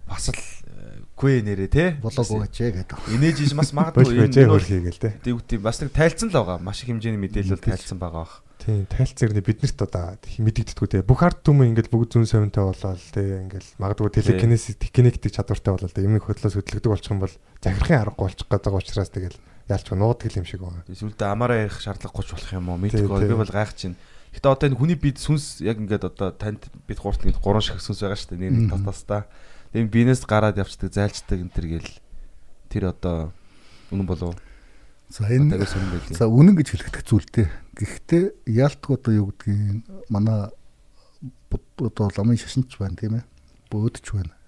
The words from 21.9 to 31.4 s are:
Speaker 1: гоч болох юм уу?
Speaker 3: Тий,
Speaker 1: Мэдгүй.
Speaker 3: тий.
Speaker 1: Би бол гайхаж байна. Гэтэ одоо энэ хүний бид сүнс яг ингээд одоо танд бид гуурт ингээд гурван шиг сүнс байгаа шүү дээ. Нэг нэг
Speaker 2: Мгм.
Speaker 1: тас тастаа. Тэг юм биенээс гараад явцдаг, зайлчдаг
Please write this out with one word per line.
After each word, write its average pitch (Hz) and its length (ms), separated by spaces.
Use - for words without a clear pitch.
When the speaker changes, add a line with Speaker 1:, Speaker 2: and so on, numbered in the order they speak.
Speaker 1:
гоч 98 160
болох - 200
юм 90 200
уу? 87 80
Speaker 3:
Тий, 104 240
Speaker 1:
Мэдгүй. 98 160
Speaker 3:
тий. 104 80
Speaker 1:
Би 113 80
бол 107 160
гайхаж 104 320
байна. 87 120
Гэтэ - 160
одоо 135 200
энэ 131 120
хүний 160 200
бид 139 200
сүнс - 400
яг 110 200
ингээд 104 280
одоо 92 240
танд 104 320
бид - 160
гуурт 98 200
ингээд - 200
гурван 104 200
шиг - 200
сүнс 101 160
байгаа 101 160
шүү - 160
дээ. 87 160
Нэг 92 40
нэг 117 200
Speaker 2:
Мгм. 98 160
Speaker 1:
тас - 160
тастаа. 104 240
Тэг 117 80
юм 110 80
биенээс 120 320
гараад 107 320
явцдаг, 98 380
зайлчдаг 101 500